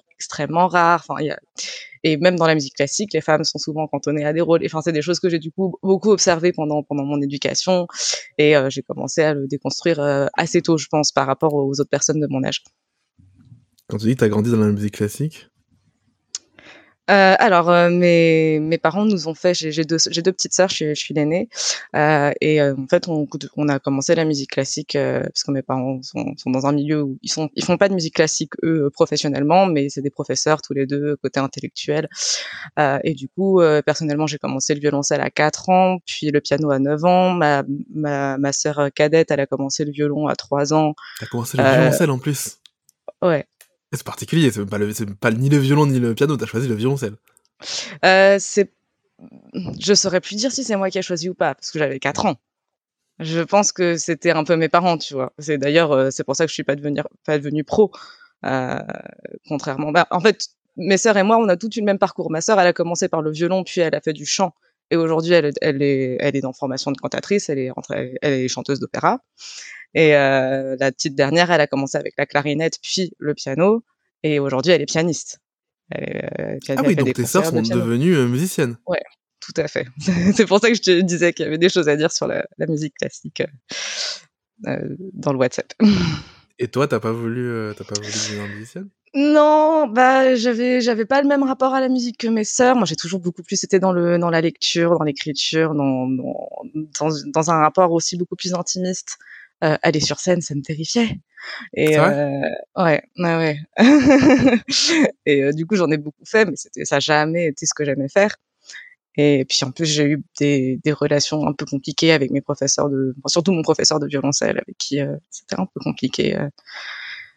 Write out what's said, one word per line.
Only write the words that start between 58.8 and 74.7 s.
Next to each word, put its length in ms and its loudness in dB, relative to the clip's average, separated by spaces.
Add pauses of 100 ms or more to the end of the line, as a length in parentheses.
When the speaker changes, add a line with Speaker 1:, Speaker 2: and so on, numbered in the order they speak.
Speaker 1:
contrairement, 460 -6
bah, 180 4
en 80 0
fait, 280 0 (280)
mes 220 2
sœurs 180 2
et 80 4
moi, 140 4
on 100 2
a 80 2
toutes 220 -8
eu 20 -4
le 60 -2
même 120 2
parcours. 320 -2
Ma 120 -4
sœur, 180 2
elle 80 6
a 60 4
commencé 340 -2
par 140 -2
le 100 -2
violon, 320 -2
puis 160 -6
elle 160 0
a 60 -4
fait 100 -4
du 140 -12
chant. 280 -2 (380)
Et 60 2
aujourd'hui, 340 0
elle, 300 4
elle 200 0
est, 380 0
elle 160 0
est 100 -2
en 80 -6
formation 380 -6
de 60 -6
cantatrice, 500 -4
elle 120 -2
est 120 -4
rentrée, 500 -8
elle 120 0
est 160 0
chanteuse 320 -6
d'opéra. 400 -2 (720)
Et, 220 6
euh, 640 2
la 120 0
petite 240 -6
dernière, 340 2
elle 120 4
a 40 4
commencé 320 -2
avec 200 -8
la 80 -2
clarinette, 580 -2
puis 340 -4
le 160 -4
piano. 500 0 (380)
Et 180 0
aujourd'hui, 320 0